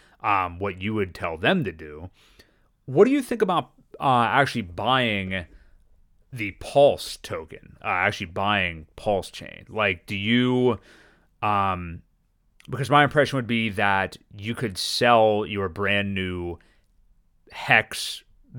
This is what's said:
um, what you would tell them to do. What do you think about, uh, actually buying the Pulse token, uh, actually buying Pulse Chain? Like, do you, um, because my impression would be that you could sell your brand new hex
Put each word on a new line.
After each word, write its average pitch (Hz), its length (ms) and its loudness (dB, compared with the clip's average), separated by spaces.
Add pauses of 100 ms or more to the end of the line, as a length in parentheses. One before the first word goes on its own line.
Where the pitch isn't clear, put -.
(240)
um, 92 340 0
what 92 240 -6
you 104 120 -4
would 98 200 -2
tell 85 240 -8
them 143 280 0
to 92 80 -6
do. 80 360 -16 (760)
What 139 200 6
do 254 60 2
you 285 100 2
think 233 200 -4
about, 175 300 0 (280)
uh, 123 300 4
actually 127 320 2
buying 98 840 -2 (840)
the 107 200 -8 (100)
Pulse 139 560 4
token, - 640 -12
uh, - 40 -6
actually 95 400 0
buying 90 680 -2
Pulse 98 340 -2
Chain? - 380 -16
Like, 98 380 -2
do 107 100 -8
you, 123 640 2 (600)
um, 95 600 -2 (680)
because 127 200 -6
my 147 140 6
impression 139 320 2
would 127 120 -2
be 113 220 0
that 98 460 0 (220)
you 107 180 -8
could 98 220 -6
sell 110 680 4
your 98 220 -4
brand 98 480 -2
new 90 420 -4 (920)
hex - 720 0 (360)